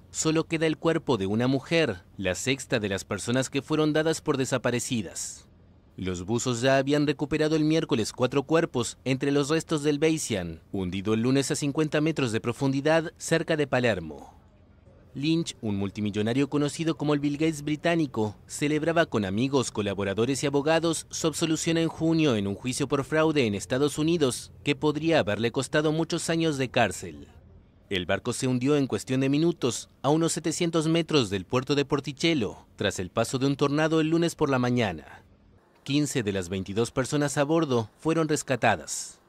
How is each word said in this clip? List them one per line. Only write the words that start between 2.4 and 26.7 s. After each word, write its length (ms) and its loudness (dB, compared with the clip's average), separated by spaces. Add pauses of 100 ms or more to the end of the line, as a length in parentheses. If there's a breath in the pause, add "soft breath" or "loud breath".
de 100 -2
las 160 -4
personas 440 -2
que 120 -2
fueron 320 0
dadas 280 0
por 160 0
desaparecidas. 1080 -2 (500)
Los 280 -4
buzos 360 -2
ya 160 4
habían 300 2
recuperado 480 0
el 80 2
miércoles 480 2
cuatro 320 0
cuerpos 600 0
entre 280 0
los 180 2
restos 320 0
del 160 0
Beissian, 640 0 (100)
hundido 420 -2
el 80 2
lunes 300 2
a 40 0
cincuenta 460 0
metros 300 0
de 100 -2
profundidad 760 0
cerca 400 0
de 80 2
Palermo. 760 -2 (720)
Lynch, 460 0
un 160 -2
multimillonario 760 0
conocido 460 -2
como 180 0
el 60 0
Bill 140 0
Gates 300 -2
británico, 760 -2 (100)
celebraba 580 0
con 200 -2
amigos, 440 0
colaboradores 720 -2
y 60 -2
abogados 640 0
su 180 -4
absolución 500 0
en 120 0
junio 480 2
en 100 -2
un 80 -2
juicio 320 -4
por 160 0
fraude 420 2
en 80 0
Estados 440 -2
Unidos, 560 0 (100)
que 100 0
podría 460 2
haberle 320 0
costado 400 0
muchos 380 -2
años 280 0
de 120 -2
cárcel. 580 -2 (640)